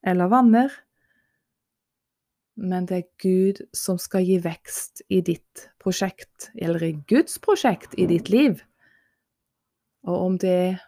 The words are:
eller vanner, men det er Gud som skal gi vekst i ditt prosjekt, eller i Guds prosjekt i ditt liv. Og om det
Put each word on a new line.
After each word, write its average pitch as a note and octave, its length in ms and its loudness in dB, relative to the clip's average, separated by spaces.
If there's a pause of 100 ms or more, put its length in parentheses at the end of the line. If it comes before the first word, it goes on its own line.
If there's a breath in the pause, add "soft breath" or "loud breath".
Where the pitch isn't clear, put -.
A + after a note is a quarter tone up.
eller F3+ 260 0
vanner, A#3+ 400 4 (1900)
men F#3 320 -6
det F#3 80 -2
er F3 120 -8 (120)
Gud F#3+ 400 0 (140)
som F3+ 260 -4
skal F#3 240 -2
gi F#3 160 2
vekst - 640 -10 (100)
i F#3 80 2
ditt - 460 -6 (160)
prosjekt, - 760 -8
eller E3 300 -2
i D#3+ 80 -4 (140)
Guds C#4 340 2
prosjekt - 580 0
i F3+ 80 2
ditt E3+ 240 0
liv. B3 300 2 (1400)
Og F3 160 -2
om F#3 180 0
det F#3 360 0 (100)